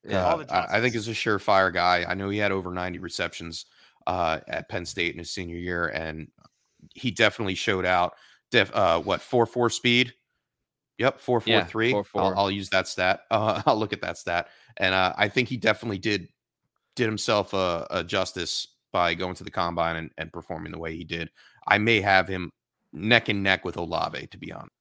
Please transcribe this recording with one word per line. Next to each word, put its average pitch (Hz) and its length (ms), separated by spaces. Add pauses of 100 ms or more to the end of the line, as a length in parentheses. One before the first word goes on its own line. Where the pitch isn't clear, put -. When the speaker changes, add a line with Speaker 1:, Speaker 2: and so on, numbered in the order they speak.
Speaker 1:
Yeah. 95 160
Speaker 2:
Uh, 87 60
Speaker 3:
All 80 80
the 139 160
Speaker 2:
I, 90 240
I - 20
think 123 140
Speaker 3:
Johnsons. 107 120
Speaker 2:
he's 113 200
a - 40
surefire 95 420
guy. 87 360
I 90 60
know 98 160
he 104 80
had 101 140
over 92 200
ninety 90 260
receptions, 85 680 (400)
uh, 85 420
at 82 200
Penn 87 180
State 85 260
in 80 60
his 85 140
senior 85 240
year, 87 320
and 80 400 (680)
he 123 160
definitely 101 460
showed 92 280
out. 90 300 (360)
Def-, 104 240
uh, 85 260
what, 90 200
four 117 260
four 120 220
speed? 123 460 (840)
Yep, 127 220
four 120 200
four 107 240
three. 110 240
Speaker 1:
Yeah, 127 60
four 101 100
four. - 180
Speaker 2:
I'll, 95 160
I'll 101 120
use 98 200
that 95 180
stat. 92 380
<laughs> - 40
Uh, 107 360
I'll 127 120
look 107 140
at 95 100
that 90 140
stat. 87 320 (300)
And, 92 160
uh, 92 220
I 104 120
think 123 200
he 127 80
definitely 107 420
did, 101 300 (680)
did 123 120
himself 107 460
a, 90 380
a 85 140
justice 87 640 (240)
by 87 220
going 90 200
to 90 100
the - 60
combine 85 460
and, 82 200
and 82 160
performing 85 400
the 85 60
way 82 180
he 87 80
did. 82 240 (380)
I 101 120
may 107 220
have 95 280
him 90 220 (440)
neck 113 340
and 101 140
neck 95 220
with 87 120
Olave, 82 520
to - 100
be 85 140
honest. - 180 (100)